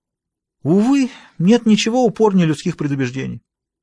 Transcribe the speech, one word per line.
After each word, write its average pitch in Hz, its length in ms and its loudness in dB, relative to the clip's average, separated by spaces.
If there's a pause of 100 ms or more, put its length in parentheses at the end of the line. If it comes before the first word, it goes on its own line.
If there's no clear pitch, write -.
(640)
"Увы, 233 480 0 (280)
нет 226 280 2
ничего 226 380 2
упорнее 196 420 2
людских 156 300 -4
предубеждений. 131 680 -6 (400)